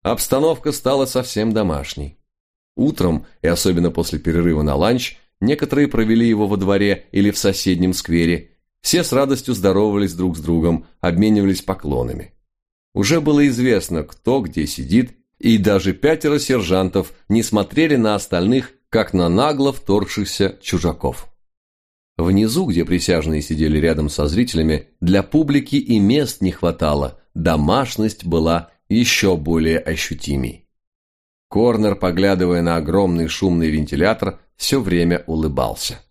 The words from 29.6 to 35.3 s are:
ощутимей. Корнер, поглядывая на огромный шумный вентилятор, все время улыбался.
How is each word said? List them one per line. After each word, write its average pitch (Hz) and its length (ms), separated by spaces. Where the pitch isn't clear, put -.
ощутимей. - 920
Корнер, 107 480
поглядывая 90 680
на 85 140
огромный 85 500
шумный 85 420
вентилятор, 78 720
все - 260
время 87 460
улыбался. 71 720